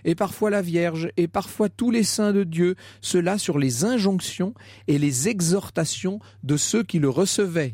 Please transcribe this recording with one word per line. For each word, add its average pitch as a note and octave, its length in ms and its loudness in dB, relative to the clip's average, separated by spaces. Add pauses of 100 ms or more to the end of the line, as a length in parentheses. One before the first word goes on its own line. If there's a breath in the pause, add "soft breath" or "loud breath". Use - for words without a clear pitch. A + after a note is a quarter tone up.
et E3 100 0
parfois G#3 340 -2
la G3+ 120 2
Vierge, E3+ 560 -2
et E3+ 100 2
parfois - 420 -2
tous A#3+ 220 0
les A3+ 120 2
saints G#3 300 0
de G3 100 2
Dieu. F3 320 0 (260 loud breath)
Cela F3+ 360 0
sur D3+ 220 0
les C3+ 260 0
injonctions G3 680 0 (340 loud breath)
et C#3+ 100 2
les C#3+ 300 2
exhortations F#3 920 -2 (240 loud breath)
de C#3+ 140 0
ceux A3 260 0
qui - 160 -2
le C#3+ 100 4
recevaient, E3 640 0